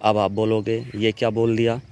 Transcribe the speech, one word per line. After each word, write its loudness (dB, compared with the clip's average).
अब 2
आप 2
बोलोगे, -2
"ये 2
क्या -2
बोल 2
दिया 0